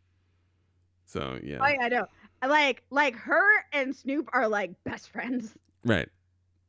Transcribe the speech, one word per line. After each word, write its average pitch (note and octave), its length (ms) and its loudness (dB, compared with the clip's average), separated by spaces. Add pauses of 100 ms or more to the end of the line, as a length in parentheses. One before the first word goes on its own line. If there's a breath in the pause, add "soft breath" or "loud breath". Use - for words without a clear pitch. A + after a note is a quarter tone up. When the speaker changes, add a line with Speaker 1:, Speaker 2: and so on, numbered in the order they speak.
(1080)
Speaker 1:
So, C2 360 -6
yeah. C#2+ 180 -10
Speaker 2:
Oh, C#4 60 2
yeah, C#4+ 160 2
I A#3+ 60 0
know. A#3+ 180 0 (360 soft breath)
I C4 40 -2
like, C#4+ 440 2
like, C4+ 260 0
her F4+ 560 4
and C#4 220 -2
Snoop C4+ 380 -4
are, B3 160 2
like, G3+ 240 -2 (120)
best - 260 -10
friends. A3+ 440 -6 (300)
Speaker 1:
Right. G2+ 240 2 (600)